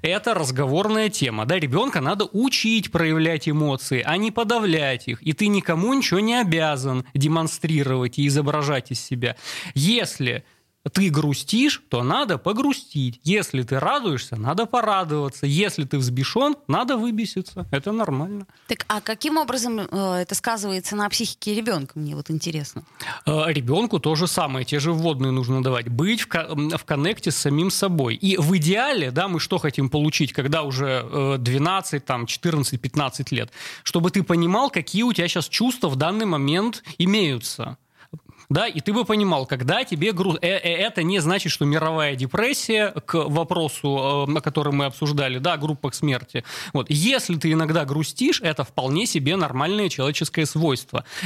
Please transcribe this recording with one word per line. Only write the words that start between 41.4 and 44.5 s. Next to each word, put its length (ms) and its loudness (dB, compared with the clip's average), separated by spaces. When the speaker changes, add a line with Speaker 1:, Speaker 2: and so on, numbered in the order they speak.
Speaker 1:
что 120 0
мировая 520 2
депрессия, 720 0
к 80 -6
вопросу, 1120 0
э, 100 2
о 40 0
котором 340 0